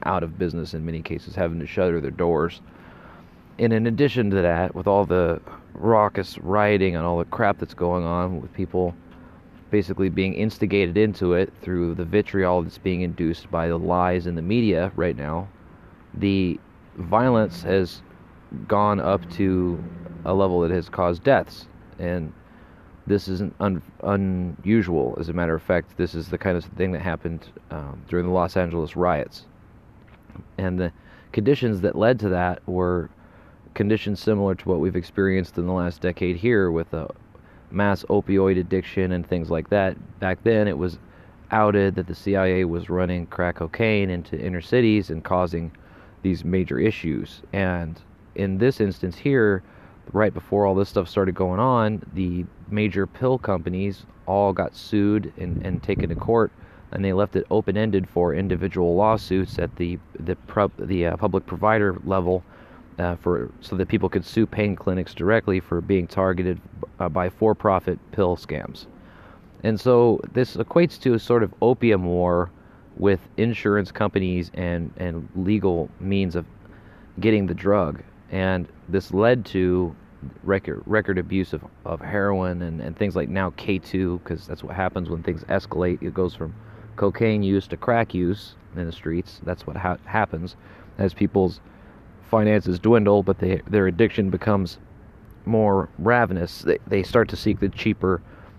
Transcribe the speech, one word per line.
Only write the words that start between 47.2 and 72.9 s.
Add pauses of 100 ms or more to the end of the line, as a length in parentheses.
And (340)
in
this
instance
here, (500)
right
before
all
this
stuff
started
going
on, (120)
the (240)
major
pill
companies (180)
all
got
sued
and,
and
taken
to
court, (420)
and
they
left
it
open-ended
for
individual
lawsuits
at
the, (200)
the (120)
pro-,
the,
uh,
public
provider
level, (560)
uh,
for,
so
that
people
could
sue
pain
clinics
directly
for
being
targeted, (400)
uh,
by
for-profit (120)
pill
scams. (760)
And
so (140)
this
equates
to
a
sort
of
opium
war (460)